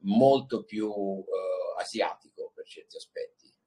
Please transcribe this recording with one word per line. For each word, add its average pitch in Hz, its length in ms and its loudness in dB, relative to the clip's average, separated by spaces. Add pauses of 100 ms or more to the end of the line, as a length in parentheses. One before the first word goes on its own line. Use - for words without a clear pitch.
molto 123 600 6
più, 107 240 -4
eh, 95 880 -4
asiatico - 760 -6
per - 100 -16
certi - 320 -20
aspetti, - 580 -16 (120)